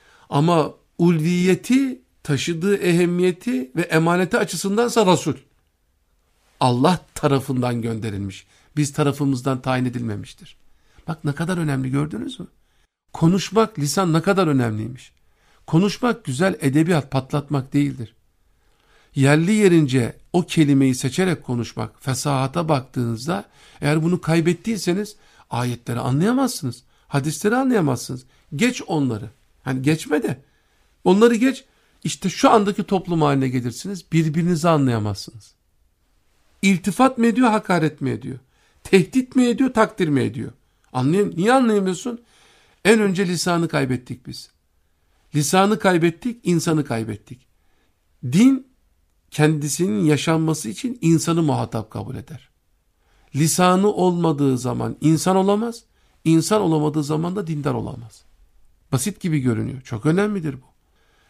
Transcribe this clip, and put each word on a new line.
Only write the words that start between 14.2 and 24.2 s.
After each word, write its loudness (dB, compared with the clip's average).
kadar 2
önemliymiş. -2
Konuşmak 0
güzel -2
edebiyat, 0
patlatmak -4
değildir. -4
Yerli 4
yerince 4
o 2
kelimeyi 2
seçerek -2
konuşmak, -8
fesahata -4
baktığınızda -4
eğer 0
bunu 0